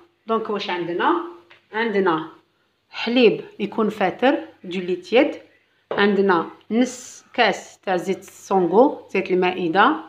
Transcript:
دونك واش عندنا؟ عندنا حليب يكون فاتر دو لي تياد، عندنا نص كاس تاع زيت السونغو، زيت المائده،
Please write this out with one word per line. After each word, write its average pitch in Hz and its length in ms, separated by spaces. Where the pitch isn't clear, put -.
دونك 220 220
واش 196 200
عندنا؟ 180 540
عندنا 196 580
حليب 233 560
يكون 208 300
فاتر 240 580
دو 185 160
لي 180 160
تياد، - 460
عندنا 196 580
نص - 600
كاس - 460
تاع 185 180
زيت 175 220
السونغو، 196 920
زيت 185 220
المائده، 185 640